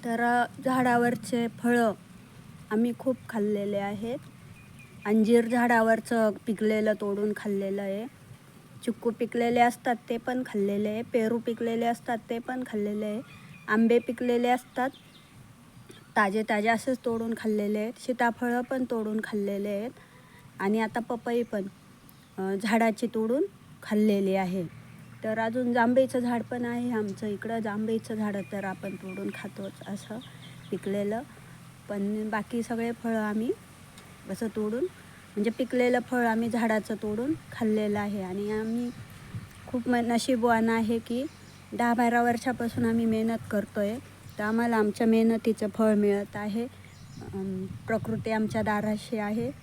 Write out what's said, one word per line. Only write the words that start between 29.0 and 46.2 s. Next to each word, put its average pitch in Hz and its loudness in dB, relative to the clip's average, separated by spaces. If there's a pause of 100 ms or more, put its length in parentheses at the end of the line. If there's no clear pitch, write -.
खातोच 196 -10 (140)
असं 208 -8 (520)
पिकलेलं, 202 -2 (680)
पण 208 -2
बाकी 220 -2
सगळे 233 -2
फळं 226 -2
आम्ही 214 0 (800)
असं 196 -4 (100)
तोडून, 220 0 (500)
म्हणजे 208 2
पिकलेलं 247 2
फळ 240 0
आम्ही 226 2
झाडाचं 220 0
तोडून 214 -2 (200)
खाल्लेलं 214 0
आहे. 208 -4
आणि 196 -4
आम्ही 226 -2 (760)
खूप 247 -4
म-, 247 4
नशीबवान 233 4
आहे 226 2
की 233 -4 (480)
दहा 233 2
बारा 240 4
वर्षापासून 240 0
आम्ही 226 2
मेहनत 226 2 (120)
करतोय, 208 0 (400)
तर 208 -2
आम्हाला 226 2
आमच्या 214 2
मेहनतीचं 226 4
फळ 214 4
मिळत 202 2